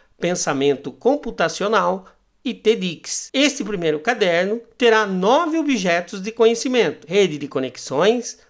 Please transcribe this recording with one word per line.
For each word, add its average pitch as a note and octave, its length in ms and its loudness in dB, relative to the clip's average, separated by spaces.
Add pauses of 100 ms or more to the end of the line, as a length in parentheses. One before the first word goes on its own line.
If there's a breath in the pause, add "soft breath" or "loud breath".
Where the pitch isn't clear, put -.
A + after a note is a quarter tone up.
(180 soft breath)
pensamento C#3+ 720 -2
computacional F#3+ 1160 -2 (340 soft breath)
e A#3 120 -6
tedics. F#3 800 -2
Este C#4 300 0
primeiro E3+ 380 -2
caderno G3+ 600 0 (180)
terá A3 280 4
nove C4 520 2
objetos F#3 640 -2
de A3 100 -8
conhecimento: A3+ 760 0
rede F3+ 300 2
de C#3+ 100 -8
conexões, C#3+ 920 -2 (120)